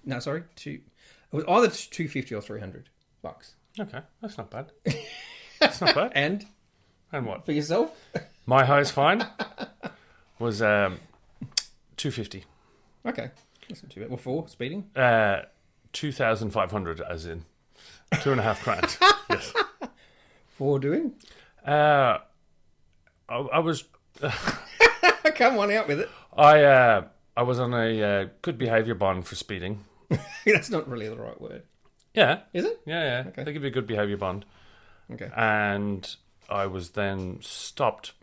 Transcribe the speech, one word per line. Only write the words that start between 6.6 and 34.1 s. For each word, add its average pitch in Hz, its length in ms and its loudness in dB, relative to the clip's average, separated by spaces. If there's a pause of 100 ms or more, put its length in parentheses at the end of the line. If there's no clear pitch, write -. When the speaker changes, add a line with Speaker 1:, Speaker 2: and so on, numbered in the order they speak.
Speaker 2:
And 131 140 -6
what? 101 200 -8
Speaker 1:
For 165 60 -4
yourself? 151 400 0 (540)
Speaker 2:
My 131 180 6
highest 139 300 4
fine 175 340 2 (1120)
was, 113 220 -4
um, 101 380 2 (960)
two 143 140 -4
fifty. 98 340 -10 (600)
Speaker 1:
Okay, 131 260 -8 (360)
that's - 160 -18
not - 80 -20
too - 80 -18
bad. 113 100 -12
What 123 120 -10
for? 156 260 -6
Speeding? 156 480 -10
Speaker 2:
Uh, 113 460 4 (500)
two 147 220 -8
thousand 110 380 -2
five 98 200 -2
hundred, 85 300 -6
as 85 240 -10
in 85 180 -12 (800)
two 139 100 0
and 127 80 0
a 104 40 0
half 107 200 -2
grand. 95 380 -4
Speaker 1:
<laughs> 370 60 8 (220)
Speaker 2:
Yes. - 240 -4 (1040)
Speaker 1:
For 139 220 0
doing? 175 340 -2 (500)
Speaker 2:
Uh, 143 540 4 (1120)
I, 117 60 -6
I 131 240 -2
was. 160 240 -2 (200)
<laughs> - 180 -20 (1160)
Speaker 1:
Come 247 240 4
on, 202 120 2
out 214 160 0
with 143 120 0
it. 135 100 -6 (260)
Speaker 2:
I, 151 280 10
uh, 123 400 8 (340)
I 120 60 2
was 123 160 0
on 123 160 -2
a, 113 260 0
uh, 101 240 2 (160)
good 160 160 -6
behaviour 113 380 2
bond 90 320 0
for - 80 -12
speeding. 101 480 -8 (300)
Speaker 1:
<laughs> - 340 -6
That's 214 240 2
not 160 180 -4
really 113 200 -8
the 113 80 -12
right 113 220 -14
word. 113 220 -14 (540)
Speaker 2:
Yeah. 170 240 4 (140)
Speaker 1:
Is 180 120 -2
it? 466 220 -6
Speaker 2:
Yeah, 160 160 -4
yeah. 127 240 -2
Speaker 1:
Okay. - 160 -12
Speaker 2:
They 151 100 -8
give 147 80 -10
you 139 60 -4
a 127 40 -4
good 120 140 -4
behaviour 104 320 -2